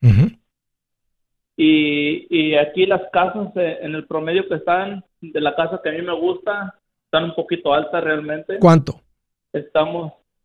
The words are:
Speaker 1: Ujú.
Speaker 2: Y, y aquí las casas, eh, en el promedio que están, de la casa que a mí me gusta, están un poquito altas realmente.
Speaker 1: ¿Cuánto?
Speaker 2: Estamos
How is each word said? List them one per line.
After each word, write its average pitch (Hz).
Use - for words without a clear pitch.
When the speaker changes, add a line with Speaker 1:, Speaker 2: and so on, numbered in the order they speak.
Speaker 1:
Ujú. 123
Speaker 2:
Y, 151
y 156
aquí 147
las 190
casas, 190
eh, 165
en 156
el 156
promedio 165
que 185
están, 185
de 160
la 147
casa 165
que 156
a -
mí 165
me 175
gusta, 190
están -
un 165
poquito 165
altas 151
realmente. 156
Speaker 1:
¿Cuánto? 165
Speaker 2:
Estamos 156